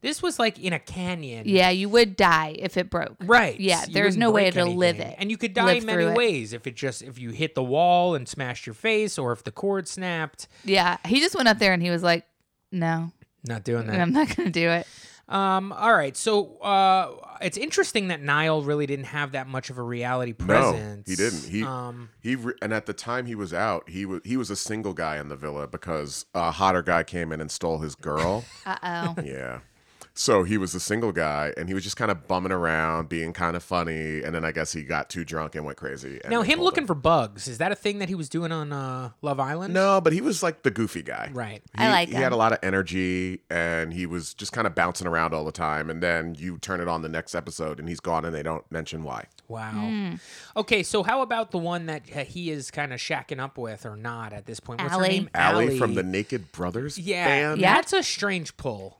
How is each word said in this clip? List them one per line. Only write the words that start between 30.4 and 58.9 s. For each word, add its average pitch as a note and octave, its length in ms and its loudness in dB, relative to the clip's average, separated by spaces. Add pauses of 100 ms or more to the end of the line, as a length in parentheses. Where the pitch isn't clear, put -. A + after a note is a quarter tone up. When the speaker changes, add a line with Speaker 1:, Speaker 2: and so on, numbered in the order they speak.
Speaker 3:
he G2+ 120 0
was F#2 160 -2
the F2+ 80 -6
single G#2+ 320 -2
guy, D2+ 440 0
and E2+ 120 -6
he F#2+ 60 -4
was F#2+ 100 -4
just G2+ 120 -8
kinda G#2+ 180 0
bumming F#2 380 -2
around, D#2+ 560 0
being E2 240 -4
kinda E2+ 280 -2
funny, D#2+ 640 -4
and D#2+ 120 -6
then E2 100 -2
I D#2+ 80 0
guess D#2+ 200 -4
he D#2+ 100 -8
got C#2+ 280 -4
too E2+ 140 -6
drunk D#2 300 -6
and D2+ 100 -6
went C#2+ 140 -8
crazy, C2+ 460 -10
and - 60 -6
Speaker 1:
Now, A#3 120 2
Speaker 3:
they F#3 60 0
Speaker 1:
him D#4 100 4
Speaker 3:
pulled F4 80 0
Speaker 1:
looking F#4 180 2
Speaker 3:
him. - 40 -4
Speaker 1:
for F3+ 60 2
bugs, B2+ 540 2
is A#2 100 -8
that F3 120 0
a G3+ 40 0
thing G3+ 240 -4
that F#3+ 100 -4
he F#3+ 60 -2
was D#3+ 140 -6
doing E3 220 -4
on, D3+ 220 -4
uh, B2+ 380 -6 (100)
Love C#3 180 -2
Island? D#3+ 360 -2
Speaker 3:
No, G3 260 6
but E3 140 6
he F#3 80 2
was, B3 200 0
like, E3+ 200 -2
the C3+ 80 6
goofy G2 320 -2
guy. A1+ 320 -8
Speaker 1:
Right. A2 280 -10 (140)
Speaker 3:
He, - 80 2
Speaker 2:
I A3 60 6
like F3 180 4
Speaker 3:
he - 60 -6
had C3 140 2
Speaker 2:
him. B2 40 2
Speaker 3:
a A#2+ 40 2
lot A2+ 160 6
of - 100 0
energy, F#2 880 0
and E2 420 0
he F2+ 140 -4
was E2 280 -6
just - 180 -10
kinda A2 180 0
bouncing F2 360 0
around E2 280 0
all D#2 100 -4
the D#2 80 -6
time, D#2 380 -2
and E2 120 -6
then E2+ 320 0
you E2+ 240 -10
turn F#2 220 -6
it F2 80 -4
on E2 140 -2
the D#2+ 80 -8
next D#2+ 240 -6
episode, D#2 440 -6
and D#2 100 -10
he's E2 120 -8
gone, E2 240 -2
and E2 100 -6
they D2+ 80 -6
don't D#2+ 300 -6
mention D#2+ 300 -8
why. B1+ 240 -10 (220)
Speaker 1:
Wow. A2 260 -12
Speaker 2:
Mm. G#3 440 -4 (380)
Speaker 1:
Okay, G#3+ 260 2
so G#3 200 0
how A#3 180 2
about A3+ 300 -2
the F#3 80 -2
one E3+ 280 -4
that, D#3 160 -8 (120)
uh, C#3+ 100 -6
he F3 260 -8
is C#3+ 200 -8
kinda C#3 280 -6
shacking C#3 400 -6
up C3+ 200 -8
with A2+ 260 -8
or G#2+ 120 -10
not A2+ 360 -10
at G#2 140 -14
this A2 140 -12
point? A#2+ 200 -10
What's F3 140 -2
her F#3 60 0
Speaker 2:
Allie. F#3 80 4
Speaker 1:
name? F#3+ 260 0
Speaker 3:
Allie A#2 320 4
Speaker 1:
Allie. C3+ 120 2
Speaker 3:
from A#2+ 160 2
the F#2+ 80 2
Naked F#2+ 500 -2
Brothers A2+ 460 -6
Speaker 1:
Yeah, F3+ 280 -2
Speaker 3:
band? D3+ 340 2
Speaker 2:
Yeah. F#3+ 140 6
Speaker 1:
that's D#4+ 180 2
a F#4+ 100 4
strange F#3 540 -4
pull. G2 440 -8